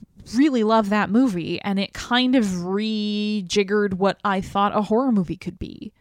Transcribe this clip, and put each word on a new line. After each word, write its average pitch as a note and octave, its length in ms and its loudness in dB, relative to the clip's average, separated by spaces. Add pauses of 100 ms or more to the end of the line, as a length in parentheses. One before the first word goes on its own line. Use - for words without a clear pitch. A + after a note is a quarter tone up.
(360)
really B3+ 280 4
love A3 260 2
that G#3 220 0
movie, G3 500 0
and G3 180 -2
it - 140 -4
kind B3+ 420 0
of B3 100 6
rejiggered G#3 1500 -2
what F#3+ 280 0
I G3 180 0
thought G3+ 340 0
a G#3+ 60 2
horror A#3 300 0
movie F#3+ 260 0
could - 220 -12
be. - 420 -14